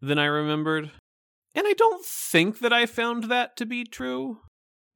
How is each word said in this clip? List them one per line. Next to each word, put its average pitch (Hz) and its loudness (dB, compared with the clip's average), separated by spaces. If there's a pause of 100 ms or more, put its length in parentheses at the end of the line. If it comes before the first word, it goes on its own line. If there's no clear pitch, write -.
than 143 0
I 147 4
remembered. 151 0 (640)
And 403 0
I 415 4
don't 427 4
think - 0
that 240 2
I 240 4
found 233 -2
that 240 -2
to 240 -4
be 240 -6
true. 254 -8 (580)